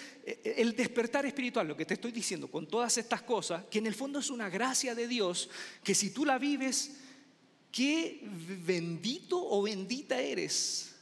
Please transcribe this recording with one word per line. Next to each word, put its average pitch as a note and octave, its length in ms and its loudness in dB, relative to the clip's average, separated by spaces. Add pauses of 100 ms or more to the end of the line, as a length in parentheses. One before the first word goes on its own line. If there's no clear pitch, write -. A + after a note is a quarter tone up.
(260)
eh, - 180 -6
eh, A3+ 140 0
el A#3 180 4
despertar A#3+ 500 2
espiritual, A#3+ 420 0
lo D3 100 -4
que D#3 80 -2
te - 100 0
estoy A#3 160 -4
diciendo F3+ 380 -4
con D3+ 180 -6
todas A#3 300 2
estas A3+ 240 0
cosas, F#3+ 440 0
que - 140 0
en A3 80 0
el G#3 80 0
fondo C#4 240 -4
es - 100 -2
una A#3 200 -4
gracia A#3+ 460 0
de A#3 120 -2
Dios, G3 420 2 (340)
que G3+ 100 4
si G3 180 2
tú C4+ 140 0
la C4+ 120 4
vives, C4+ 600 0 (760)
qué D4+ 500 2 (440)
bendito F3+ 800 0
o G3+ 180 4
bendita A3 580 0
eres - 840 -2